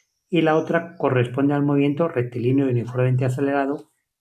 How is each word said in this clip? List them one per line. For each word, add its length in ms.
y 140
la 140
otra 400
corresponde 580
al 100
movimiento 420
rectilíneo 640
y 20
uniformemente 540
acelerado, 680